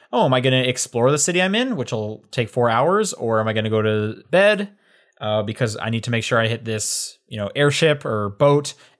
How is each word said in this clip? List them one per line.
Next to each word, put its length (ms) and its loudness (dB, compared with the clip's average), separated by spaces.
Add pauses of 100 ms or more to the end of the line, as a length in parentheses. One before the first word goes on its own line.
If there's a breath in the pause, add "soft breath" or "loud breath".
(100)
"Oh, 140 2
am 80 2
I 80 4
gonna 220 2
explore 480 0
the 80 2
city 240 0
I'm 120 0
in, 220 -2
which 160 -6
will 380 -6
take 180 -2
four 220 2
hours, 420 2
or 280 0
am 80 0
I 40 -2
gonna 160 0
go 140 0
to 480 -2
bed, 400 2 (500 soft breath)
uh, 220 -2
because 340 -4
I 140 -6
need 140 -4
to 60 -4
make 140 -2
sure 160 0
I 80 2
hit 160 -4
this, 540 -6 (100)
you 80 -12
know, 180 -4
airship 520 2
or 240 -2
boat 420 2 (280 soft breath)